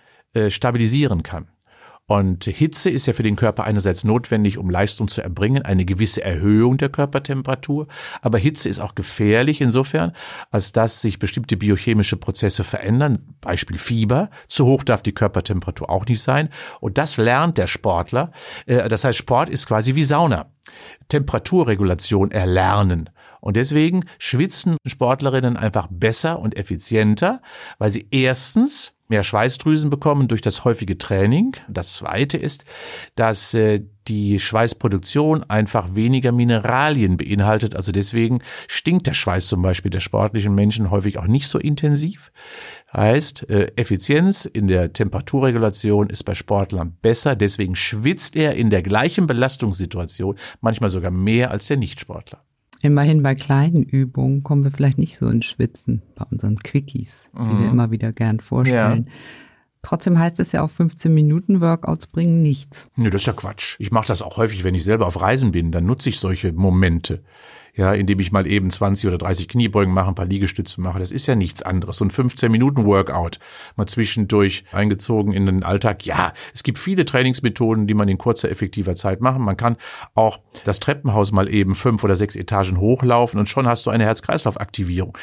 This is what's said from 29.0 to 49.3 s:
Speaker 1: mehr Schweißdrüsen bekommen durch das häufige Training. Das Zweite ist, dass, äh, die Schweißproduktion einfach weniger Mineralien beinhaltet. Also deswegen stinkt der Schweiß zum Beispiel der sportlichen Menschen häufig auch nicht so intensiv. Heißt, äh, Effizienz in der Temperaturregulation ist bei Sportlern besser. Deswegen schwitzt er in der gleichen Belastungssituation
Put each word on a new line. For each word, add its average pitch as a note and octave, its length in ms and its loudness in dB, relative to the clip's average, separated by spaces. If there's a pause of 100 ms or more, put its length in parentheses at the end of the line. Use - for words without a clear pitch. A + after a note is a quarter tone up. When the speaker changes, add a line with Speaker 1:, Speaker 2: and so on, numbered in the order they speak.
Speaker 1:
mehr G#2 160 2
Schweißdrüsen D3 680 0
bekommen C#3 380 2
durch A2+ 140 0
das - 240 -2
häufige G2 340 -2
Training. B2 560 2 (120)
Das - 280 -6
Zweite C3+ 420 -2
ist, - 280 -6 (500)
dass, A2+ 400 0
äh, G#2+ 260 4 (260)
die G#2 320 0
Schweißproduktion A#2 1040 0
einfach G#2 520 -2
weniger A#2+ 360 2
Mineralien A#2+ 840 2
beinhaltet. G#2 580 0
Also G2 160 -4
deswegen A2+ 500 0 (260)
stinkt - 400 0
der C#3+ 80 0
Schweiß F#2 320 0
zum G2 160 0
Beispiel F#2 260 0
der F#2 100 -2
sportlichen G2+ 540 0
Menschen G#2 380 2
häufig G2+ 260 0
auch E2+ 100 -4
nicht C#3 200 2
so - 100 -6
intensiv. D3+ 760 -2 (600)
Heißt, A#2 560 0
äh, G2+ 280 2
Effizienz C#3+ 680 0
in G#2+ 220 -2
der F2+ 260 2
Temperaturregulation A2 1160 0
ist - 140 -10
bei G2 120 -6
Sportlern F#2+ 640 -4
besser. A#2+ 340 2
Deswegen G2 400 -2
schwitzt A#2+ 600 -2
er D3+ 200 0
in A#2 140 2
der C3 140 4
gleichen F3 420 0
Belastungssituation G2 1080 -4 (260)